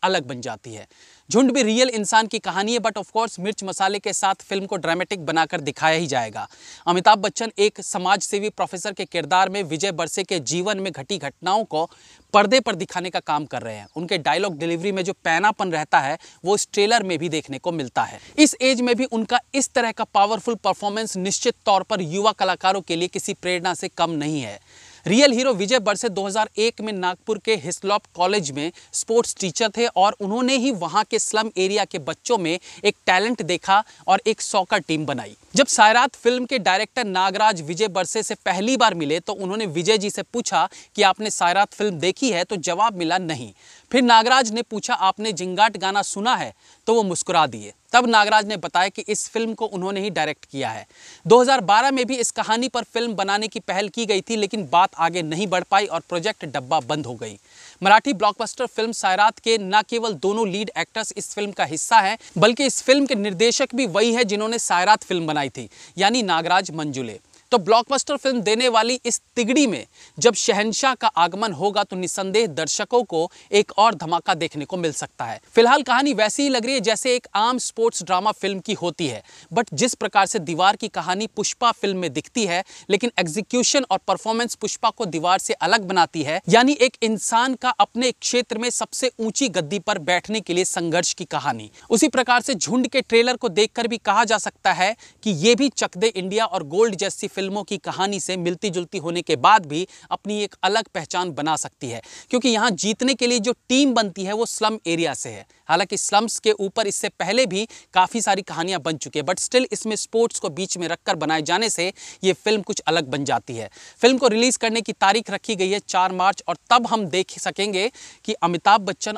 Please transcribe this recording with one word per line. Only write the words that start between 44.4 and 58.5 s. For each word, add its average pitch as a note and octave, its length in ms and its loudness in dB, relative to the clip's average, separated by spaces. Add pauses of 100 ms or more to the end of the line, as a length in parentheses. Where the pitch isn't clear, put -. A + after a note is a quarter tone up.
ने A3+ 100 -4
पूछा, A3+ 320 -6
"आपने G#3 400 -2
जिंगाट F#3 440 0
गाना F#3+ 240 -2
सुना G#3+ 340 -2
है?" C#3 180 -6 (340)
तो A3+ 60 4
वो A#3 100 4
मुस्कुरा E3+ 440 2
दिए। G#2+ 260 -10 (180)
तब B3 160 4
नागराज G#3+ 400 4
ने G#3 100 -6
बताया F3 320 0
कि G3 120 -12
इस - 280 -6
फिल्म A3+ 240 -4
को A3 120 -8
उन्होंने G3 360 -6
ही G#3 80 -4
डायरेक्ट D#3 360 -4
किया C3+ 240 -6
है। A2+ 180 -12 (400)
दो A#3 140 8
हज़ार B3+ 200 4
बारह G#3+ 300 4
में B3+ 140 0
भी B3 100 -4
इस A#3 160 -2
कहानी A3+ 360 -2
पर A#3+ 160 -4
फिल्म A#3 300 -4
बनाने G3 340 -2
की A3 120 -8
पहल G3+ 300 -4
की A#3 160 -6
गई G3 160 0
थी, A3+ 140 -6
लेकिन G3+ 360 -4
बात A3+ 260 6
आगे E3+ 240 0
नहीं D#3+ 260 -4
बढ़ F3+ 160 0
पाई G3+ 220 2
और E3+ 140 -4
प्रोजेक्ट F3 460 -6
डब्बा C#3+ 340 -2
बंद C#3+ 260 -4
हो A#2+ 100 -8
गई। A2 240 -12 (440)
मराठी G#3+ 300 6
ब्लॉकबस्टर G#3 520 -2